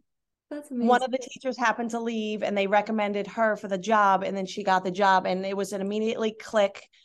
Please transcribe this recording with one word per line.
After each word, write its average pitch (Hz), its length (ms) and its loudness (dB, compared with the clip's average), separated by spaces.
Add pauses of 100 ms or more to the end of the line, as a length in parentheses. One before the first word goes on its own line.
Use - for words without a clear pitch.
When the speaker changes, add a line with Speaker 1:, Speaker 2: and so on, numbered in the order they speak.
(500)
Speaker 1:
That's 294 220 -12
Speaker 2:
One 247 100 -6
Speaker 1:
amazing. 240 220 6
Speaker 2:
of 247 80 -4
the 262 80 -2
teachers - 380 -8
happened 226 340 0
to 233 80 -4
leave 214 420 -4
and 202 160 -2
they 196 80 2
recommended 202 600 0
her 220 300 0
for 208 100 -12
the 196 100 -2
job, 196 460 4
and 196 120 -4
then 190 120 -4
she 202 160 -10
got 185 200 2
the 190 80 -2
job, 190 360 4
and 185 180 -2
it 196 100 -6
was 196 180 -4
an 190 80 -4
immediately 220 500 -2
click. 214 560 0 (180)